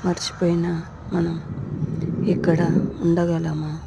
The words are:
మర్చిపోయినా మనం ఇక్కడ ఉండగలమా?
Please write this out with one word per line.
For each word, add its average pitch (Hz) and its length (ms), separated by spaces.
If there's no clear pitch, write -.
మర్చిపోయినా 175 640
మనం 170 220
ఇక్కడ 165 260
ఉండగలమా? 165 640